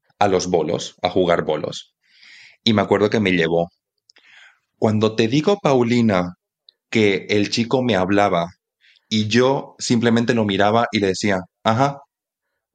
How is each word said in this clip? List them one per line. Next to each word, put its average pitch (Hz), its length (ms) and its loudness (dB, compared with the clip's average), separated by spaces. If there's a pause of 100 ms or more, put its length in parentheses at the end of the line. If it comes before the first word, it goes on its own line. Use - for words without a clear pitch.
(180)
a 104 100 0
los 90 200 0
bolos, 82 540 -4
a 90 80 -2
jugar 87 340 0
bolos". - 500 -8 (680)
Y 117 80 2
me 104 80 2
acuerdo 98 300 2
que 113 100 0
me 95 120 0
llevó. 85 360 0 (1080)
Cuando 110 380 0
te 113 120 0
digo, 156 340 0
Paulina, 117 760 0 (520)
que 101 400 0
el 104 220 0
chico 120 320 -2
me 120 120 0
hablaba 92 520 0 (600)
y 107 200 -2
yo 131 500 0
simplemente 117 540 0
lo 113 140 0
miraba 104 440 2
y 110 100 -4
le 98 80 0
decía, 95 320 -2 (240)
"Ajá, 135 360 0 (760)